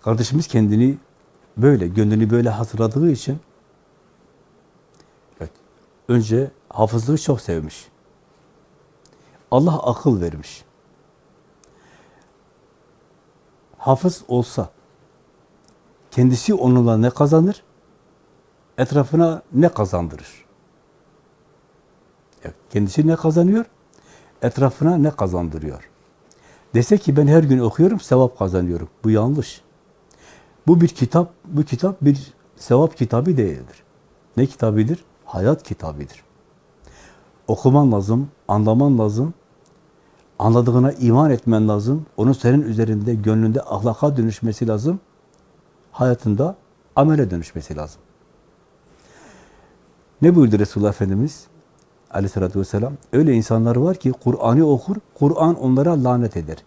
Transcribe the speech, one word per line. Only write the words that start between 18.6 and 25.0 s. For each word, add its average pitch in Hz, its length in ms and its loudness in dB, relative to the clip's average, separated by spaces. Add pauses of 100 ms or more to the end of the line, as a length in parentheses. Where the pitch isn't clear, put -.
Etrafına 151 640 0 (100)
ne 160 160 4
kazandırır? 87 760 -6 (2000)
Evet, 82 120 -18 (140)
kendisi 104 360 0
ne 160 100 2
kazanıyor? 175 480 2 (800)
Etrafına 139 540 0
ne 147 140 2